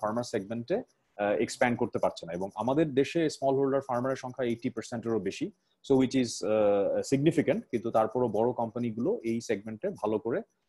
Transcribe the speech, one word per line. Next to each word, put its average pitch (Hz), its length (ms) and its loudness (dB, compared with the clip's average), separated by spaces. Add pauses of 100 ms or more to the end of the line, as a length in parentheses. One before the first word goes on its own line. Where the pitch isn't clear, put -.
farmer 110 220 -2
সেগমেন্টে, 117 520 -4
আহ, - 480 -6
expand 117 560 2
করতে 120 200 -2
পারছে - 260 -2
না। 82 80 -10
এবং 92 220 -4
আমাদের 135 380 0
দেশে 143 360 0
small 135 260 0
holder 135 260 2
ফার্মারের 127 340 -2
সংখ্যা 127 300 -6
এইটটি 117 240 -2
পার্সেন্টেরও 113 500 -2
বেশি, 98 320 -4 (380)
so 139 80 6
which 131 180 4
is, 117 320 0
আহ, 101 520 4 (140)
significant, 151 480 4 (100)
কিন্তু 113 200 -2
তারপরও 113 360 2
বড় 110 260 2
কোম্পানিগুলো 120 720 -2
এই 113 180 -2
সেগমেন্টে 110 480 -4
ভালো 110 280 -2
করে, 127 240 -2 (280)